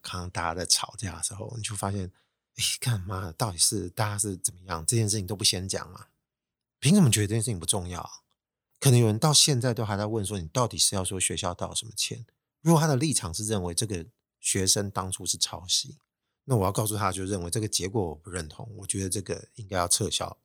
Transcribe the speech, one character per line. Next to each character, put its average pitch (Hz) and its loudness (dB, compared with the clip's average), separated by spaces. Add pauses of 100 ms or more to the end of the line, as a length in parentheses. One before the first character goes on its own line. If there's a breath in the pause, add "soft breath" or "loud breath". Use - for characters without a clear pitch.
看 90 -8
到 90 -6
大 87 -6
家 82 -2
在 87 -6
吵 - 2
架 87 -6
的 90 -14
时 - -4
候， 107 -10
你 107 -6
就 107 -6
发 98 -4
现， 101 -4
诶， - -10 (160)
干 110 0
嘛？ 92 -6
到 110 -2
底 85 -10
是 92 2
大 107 -2
家 104 -4
是 98 -2
怎 - -4
么 87 -20
样？ 80 -4
这 113 2
件 110 4
事 98 0
情 92 -4
都 104 -6
不 - -6
先 95 2
讲 - -6
嘛？ - -20 (720)
凭 147 6
什 208 10
么 135 10
觉 104 4
得 101 2
这 104 -2
件 117 2
事 - -2
情 98 -2
不 80 -8
重 90 0
要 87 -6
啊？ - -12 (580)
可 139 6
能 123 8
有 117 6
人 107 2
到 151 4
现 135 6
在 123 2
都 113 -4
还 101 -2
在 104 0
问 107 -2
说， 98 -4
你 80 -6
到 123 2
底 92 -6
是 - 4
要 92 0
说 92 -4
学 90 -2
校 87 -2
道 87 -6
什 117 -6
么 - -16
歉？ - -4 (380)
如 160 6
果 160 8
他 160 2
的 147 4
立 135 0
场 82 -4
是 107 -6
认 104 0
为 87 -4
这 90 -2
个 87 -6 (340)
学 95 0
生 101 4
当 92 -4
初 92 -8
是 - 0
抄 87 -4
袭， - -2 (460)
那 131 0
我 95 4
要 98 4
告 107 0
诉 104 -2
他， 104 0
就 95 -4
认 95 -2
为 85 -6
这 110 -2
个 107 -2
结 95 -2
果 98 0
我 76 -6
不 78 -18
认 85 -6
同， 107 -14
我 98 -14
觉 98 -4
得 95 -2
这 95 -2
个 - -8
应 104 -12
该 95 -6
要 87 2
撤 95 2
销， - -4